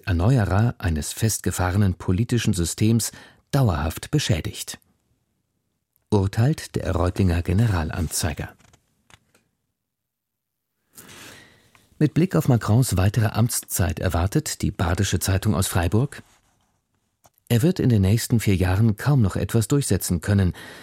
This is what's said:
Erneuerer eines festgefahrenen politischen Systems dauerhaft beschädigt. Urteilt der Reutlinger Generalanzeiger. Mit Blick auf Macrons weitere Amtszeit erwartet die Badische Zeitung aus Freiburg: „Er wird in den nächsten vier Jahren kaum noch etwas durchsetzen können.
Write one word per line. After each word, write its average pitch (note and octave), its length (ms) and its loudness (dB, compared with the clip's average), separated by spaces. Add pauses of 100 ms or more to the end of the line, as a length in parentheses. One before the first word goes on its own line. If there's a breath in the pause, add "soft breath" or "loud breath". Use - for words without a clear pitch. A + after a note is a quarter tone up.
Erneuerer G2+ 680 2
eines D#2 340 -4
festgefahrenen F#2 840 -2
politischen A2 580 -2
Systems G#2+ 580 0 (400 loud breath)
dauerhaft F2 600 -2
beschädigt. - 680 -4 (1300)
Urteilt A2 640 0
der E2 200 -4
Reutlinger F2 460 0
Generalanzeiger. F2 1120 -2 (3500 loud breath)
Mit D3+ 160 0
Blick F3+ 220 0
auf D#3+ 120 0
Macrons A#2 480 2
weitere G#2 320 2
Amtszeit - 720 -2
erwartet F#2 640 -2
die E2 100 -2
Badische F#2 480 -2
Zeitung F#2+ 340 0
aus F#2+ 140 0
Freiburg: G2 560 -2 (1300)
„Er A#2 120 4
wird F3 200 2
in B2 80 2
den G#2+ 120 4
nächsten G#2+ 380 2
vier G2+ 160 2
Jahren F#2+ 400 2
kaum C#3 260 2
noch F#2+ 140 2
etwas A2 320 0
durchsetzen G2+ 540 0
können. G2 320 2 (300 loud breath)